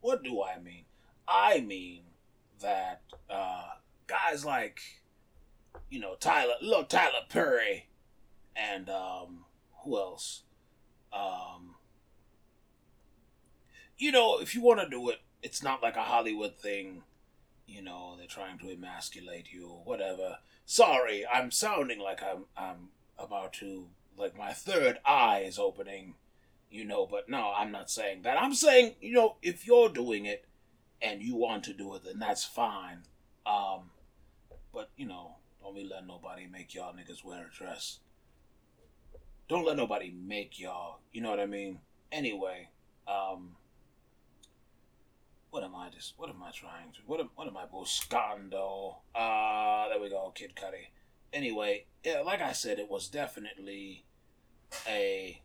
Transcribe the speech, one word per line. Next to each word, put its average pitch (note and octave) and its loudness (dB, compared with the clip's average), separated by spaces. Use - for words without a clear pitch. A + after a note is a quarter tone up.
What A#3 2
do A#2+ -2
I F2+ -4
mean? F2 -18
I C3+ 6
mean F2+ -8
that, F#3+ -2
uh, F3+ -6
guys E3 0
like, C#3 -2
you C4+ -8
know, - -8
Tyler, - 4
little A3 6
Tyler - 4
Perry, B2 4
and, G2 -4
um, F2+ -6
who B2 0
else? F#2 -6
Um, F2+ -6
you C#4+ 2
know, A#3 8
if - -4
you A#3 -2
wanna A3 8
do B2 -4
it, A#2 -2
it's - -8
not C3+ 0
like A2+ 2
a A2 0
Hollywood G#2+ 0
thing. F#2+ -6
You G2+ -20
know, F2+ -12
they're F2+ -20
trying F#2 -12
to F#2 -14
emasculate F2+ -12
you F2+ -16
or F2 -18
whatever. F#2 -4
Sorry, G#2+ 6
I'm B2+ 2
sounding C#3+ 0
like - -6
I'm, - -6
I'm F#2 -12
about G2 -8
to, F#2+ -10
like G2+ -4
my G#2 -6
third D3 2
eye B2 6
is F#2 -10
opening, G2 -4
you G#2+ -12
know, G2+ 0
but G2+ -4
no, A#2 -2
I'm G#2 0
not G2+ -10
saying G2 -4
that. - 2
I'm C4+ 2
saying, B3+ 10
you A3+ -8
know, A3+ 8
if F3 -6
you're A#3 12
doing A#3 -2
it - -4
and G#2 -4
you A#2+ -2
want A2+ 0
to G2+ -10
do F#2+ -10
it, - -12
then C#3 -10
that's G#2+ -2
fine. F#2 -4
Um, F#2+ -2
but, A2 -10
you C3+ -10
know, F2+ -14
don't G2+ -16
be G2 -12
letting F#2 -12
nobody F2+ -14
make F2+ -18
y'all F2+ -12
niggas F2 -18
wear - -14
a - -20
dress. - -12
Don't E3 0
let D3+ 2
nobody G#2 -2
make G2 -10
y'all, - -10
you A2+ -12
know A2+ -4
what G2+ 0
I G2+ 0
mean? G2 -8
Anyway, F#2+ -6
um, F#2+ -6
what - -8
am C#3 -10
I - -14
just, - -16
what - -12
am - -18
I - -16
trying - -18
to, - -20
what D#3+ -4
am, - -4
what D3+ -10
am F#2+ -12
I F#2 -10
buscando? G2 -4
Uh, G#2+ 2
there G#2+ 0
we G2+ -6
go, F#2+ -4
Kid - -14
Cudi. - -12
Anyway, G#2+ -2
yeah, D#3 0
like F3+ 0
I - -2
said, - -2
it - -6
was - -6
definitely G2 -10
a G2 -2